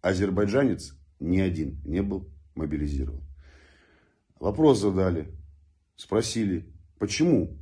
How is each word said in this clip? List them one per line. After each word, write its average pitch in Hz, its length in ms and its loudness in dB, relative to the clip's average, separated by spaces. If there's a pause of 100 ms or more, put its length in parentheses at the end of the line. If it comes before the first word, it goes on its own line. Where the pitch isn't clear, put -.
Азербайджанец 101 920 0 (240)
ни 87 200 2
один 80 460 -2
не 82 160 -2
был 98 300 -6 (240)
мобилизирован. 71 680 -4 (1160)
Вопрос 131 400 4
задали, 92 480 0 (720)
спросили, 101 680 -2 (320)
почему? 139 640 0